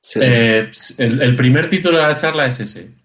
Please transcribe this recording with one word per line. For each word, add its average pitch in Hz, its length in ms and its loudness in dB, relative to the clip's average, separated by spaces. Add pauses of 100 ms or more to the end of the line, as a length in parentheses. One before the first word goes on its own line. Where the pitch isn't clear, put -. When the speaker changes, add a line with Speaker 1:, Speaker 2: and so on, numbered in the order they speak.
Speaker 1:
Sí. - 220 -8
Speaker 2:
Eh, 117 480 2 (280)
el, 123 240 0
el 123 140 2
primer 131 340 2
título 175 280 0
de 156 60 2
la 151 120 0
charla 156 300 -2
es 123 140 -4
ese. 101 460 -14